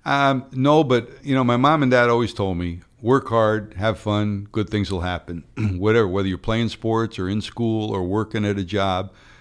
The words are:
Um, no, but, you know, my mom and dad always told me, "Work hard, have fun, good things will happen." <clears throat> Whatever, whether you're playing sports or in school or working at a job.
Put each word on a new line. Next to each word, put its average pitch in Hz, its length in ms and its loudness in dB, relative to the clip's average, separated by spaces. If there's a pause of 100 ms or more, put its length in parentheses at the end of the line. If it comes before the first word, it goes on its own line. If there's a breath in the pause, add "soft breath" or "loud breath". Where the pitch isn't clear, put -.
Um, 139 480 2
no, 143 300 4
but, 123 260 2 (140)
you 143 100 -2
know, 131 100 2
my 120 140 2
mom 147 240 4
and 127 100 2
dad 123 180 6
always 117 220 2
told 95 280 -2
me, 87 220 -6 (200)
"Work 123 280 2
hard, 110 460 0
have 107 220 -2
fun, 104 540 -2
good 104 180 -4
things 101 220 -2
will 90 100 -4
happen." 87 420 -8 (140)
<clears throat> 101 220 -2
Whatever, 107 280 2
whether 95 200 -2
you're 92 100 -2
playing 113 320 -2
sports 113 480 -2
or 92 100 -4
in 104 140 -2
school 110 480 -4
or 98 140 -4
working 104 420 -2
at 101 140 -2
a 98 40 -4
job. 95 480 -2 (300 soft breath)